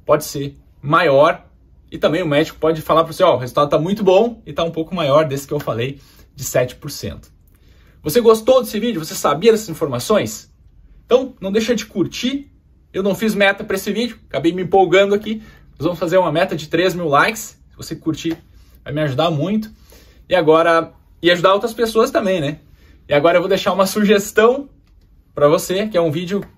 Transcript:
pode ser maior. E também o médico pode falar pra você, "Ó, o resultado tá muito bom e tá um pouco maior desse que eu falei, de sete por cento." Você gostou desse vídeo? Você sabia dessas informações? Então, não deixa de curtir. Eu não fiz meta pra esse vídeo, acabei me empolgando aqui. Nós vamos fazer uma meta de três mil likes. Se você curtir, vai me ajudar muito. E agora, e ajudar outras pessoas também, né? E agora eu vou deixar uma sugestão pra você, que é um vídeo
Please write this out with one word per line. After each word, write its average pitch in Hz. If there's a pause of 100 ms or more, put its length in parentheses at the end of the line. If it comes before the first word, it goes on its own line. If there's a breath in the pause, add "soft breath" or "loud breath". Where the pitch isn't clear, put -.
pode 151
ser 139 (240)
maior. 156 (460)
E 165
também 175
o 175
médico 151
pode 160
falar 160
pra 160
você, 185
"Ó, 160
o 123
resultado 139
tá 156
muito 196
bom 202
e 156
tá 170
um 165
pouco 160
maior 156
desse 135
que -
eu 147
falei, 131 (360 soft breath)
de -
sete 127
por 143
cento." - (680 soft breath)
Você 156
gostou 233
desse 220
vídeo? 202
Você 185
sabia 170
dessas 214
informações? 147 (500)
Então, 262
não 190
deixa 226
de 202
curtir. 254 (400)
Eu 190
não 196
fiz 208
meta 196
pra 196
esse 196
vídeo, 226
acabei 143
me 185
empolgando 196
aqui. 214 (300 loud breath)
Nós -
vamos 165
fazer 180
uma 175
meta 180
de 151
três 170
mil 175
likes. 170 (100)
Se -
você -
curtir, 160 (460 soft breath)
vai 127
me 151
ajudar 151
muito. 185 (580 soft breath)
E 170
agora, 165 (300)
e 170
ajudar 180
outras 226
pessoas 226
também, 190
né? 143 (480 soft breath)
E 143
agora 165
eu 175
vou 185
deixar 190
uma 190
sugestão 214 (680)
pra 147
você, 180
que 214
é 170
um 165
vídeo 180 (140)